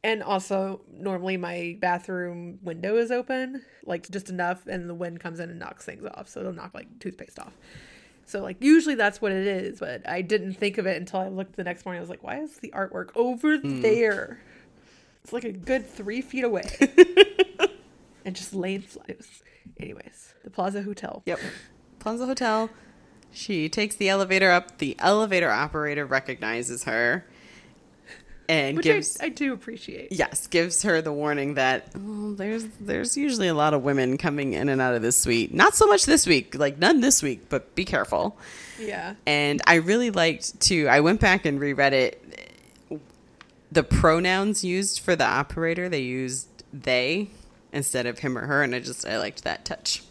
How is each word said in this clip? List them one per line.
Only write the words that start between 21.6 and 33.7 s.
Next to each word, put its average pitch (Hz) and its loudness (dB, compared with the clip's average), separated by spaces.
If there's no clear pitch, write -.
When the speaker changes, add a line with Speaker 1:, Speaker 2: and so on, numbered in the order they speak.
Speaker 2:
Plaza 233 -6
Hotel. 226 -2
She 160 -4
takes 208 -2
the 196 0
elevator 190 4
up. 175 2
The 143 -4
elevator 196 2
operator 147 -2
recognizes 123 -4
her 120 0
and 147 0
Speaker 1:
Which 339 0
I, - 6
Speaker 2:
gives - -2
Speaker 1:
I - -4
do 277 -4
appreciate. - -14
Speaker 2:
Yes, - -2
gives 170 2
her 175 2
the 160 -4
warning 147 -2
that, 131 0
"Oh, 208 -8
there's, 214 -6
there's 233 -2
usually 262 0
a 170 2
lot 151 2